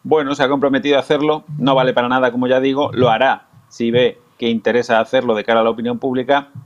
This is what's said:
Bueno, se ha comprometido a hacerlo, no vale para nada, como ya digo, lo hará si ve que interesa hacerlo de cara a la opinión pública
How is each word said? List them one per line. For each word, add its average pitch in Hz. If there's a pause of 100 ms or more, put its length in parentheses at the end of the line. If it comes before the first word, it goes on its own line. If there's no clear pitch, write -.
Bueno, 143
se 143
ha 131
comprometido 139
a -
hacerlo, 151 (140)
no 135
vale 127
para 123
nada, 127
como 123
ya 127
digo, 135
lo 120
hará 117 (220)
si 117
ve 120 (180)
que 117
interesa 113
hacerlo 120
de 104
cara 117
a 113
la 113
opinión 117
pública 135 (140)